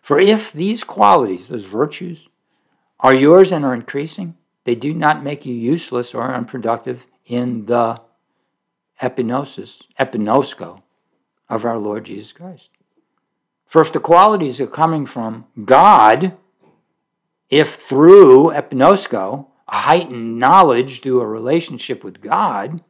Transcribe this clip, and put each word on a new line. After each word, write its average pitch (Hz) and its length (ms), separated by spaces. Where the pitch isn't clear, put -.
"For 147 180
if 214 320
these 196 320
qualities," 131 640
those 107 180
virtues, 151 640
"are 131 140
yours 165 380
and 151 140
are 127 80
increasing, 139 600
they 120 120
do 135 180
not 151 300
make 143 220
you 127 80
useless 120 640
or 120 180
unproductive 123 720
in 120 400
the 113 360
epinosis, 127 840
epinosko 107 840
of 113 160
our 117 120
Lord 107 280
Jesus 101 260
Christ." 175 380
For - 160
if 156 100
the - 80
qualities 170 600
are 123 60
coming 156 380
from 113 420
God, 147 720
if 143 260
through 151 760
epinosko, 143 960
a - 120
heightened 127 600
knowledge 135 640
through 127 180
a 117 80
relationship 123 760
with 95 180
God 160 680